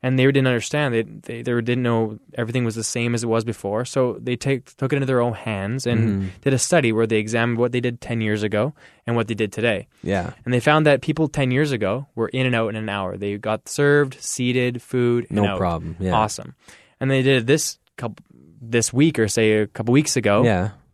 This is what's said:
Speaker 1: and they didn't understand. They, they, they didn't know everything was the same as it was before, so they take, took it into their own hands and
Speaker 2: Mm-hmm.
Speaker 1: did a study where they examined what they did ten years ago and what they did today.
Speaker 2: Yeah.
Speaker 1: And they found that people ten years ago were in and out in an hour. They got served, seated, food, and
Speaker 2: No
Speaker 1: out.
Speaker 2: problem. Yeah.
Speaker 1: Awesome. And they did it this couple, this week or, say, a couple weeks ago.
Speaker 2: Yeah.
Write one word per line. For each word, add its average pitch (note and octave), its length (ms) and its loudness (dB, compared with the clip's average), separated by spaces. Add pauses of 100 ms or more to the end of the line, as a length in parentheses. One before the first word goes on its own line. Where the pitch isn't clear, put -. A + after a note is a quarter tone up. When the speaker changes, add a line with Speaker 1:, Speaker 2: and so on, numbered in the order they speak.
Speaker 1:
and C3 140 2
they B2+ 80 4
didn't C3+ 220 4
understand. B2+ 480 -2
They, A2+ 80 0
they, A2 400 -12
they B2 180 -2
didn't A#2+ 220 0
know A2+ 340 0 (160)
everything A#2+ 320 -2
was A2+ 80 -2
the A2+ 100 -6
same A#2+ 300 -2
as A#2 100 -2
it A#2+ 40 -4
was A2+ 160 0
before, A2 420 -4
so B2+ 340 0
they B2 160 -4
take, C3+ 420 -4
took B2+ 140 -2
it C#3+ 40 0
into C#3 100 0
their B2+ 160 2
own A#2+ 120 0
hands G#2+ 520 -6
and A#2+ 160 0
Speaker 2:
Mm-hmm. G2 260 0 (140)
Speaker 1:
did C3+ 120 0
a C3 40 2
study C3 340 2
where A2+ 140 2
they A2 120 2
examined A2+ 420 0
what B2 120 2
they B2 100 0
did A#2+ 200 -4
ten A#2 180 -4
years G#2+ 220 0
ago G#2+ 320 0 (320)
and A#2 100 -2
what A2+ 120 0
they A2+ 80 -2
did G#2 160 -2
today. A2 360 -2 (140)
Speaker 2:
Yeah. F#2+ 300 -2 (120)
Speaker 1:
And B2 120 -2
they B2 40 4
found D3+ 280 4
that C#3 140 4
people D#3 260 0
ten C#3 240 0
years C#3+ 200 0
ago A2+ 440 -2
were A2+ 140 -2
in C3 180 -2
and B2 80 0
out A2+ 140 0
in G#2+ 60 -6
an A2 140 -6
hour. G2 260 -4
They G2+ 220 -4
got G#2+ 320 -4
served, C#3+ 500 2
seated, B2 640 -2
food, A#2+ 480 0
and - 80 -4
Speaker 2:
No G#2 80 4
Speaker 1:
out. G2+ 140 0
Speaker 2:
problem. E2 400 -2
Yeah. F#2 140 0
Speaker 1:
Awesome. A2 420 -2 (440)
And C3+ 120 -2
they C3+ 100 2
did C3 220 2
it - 20 -6
this D3 320 0 (200)
couple, - 260 -10 (360)
this A#2 320 -2
week D3 280 2
or, A2 80 4
say, A2 320 2
a G#2 80 0
couple A2+ 240 -4
weeks D3 260 2
ago. G#2+ 260 4
Speaker 2:
Yeah. F#2+ 260 2 (240)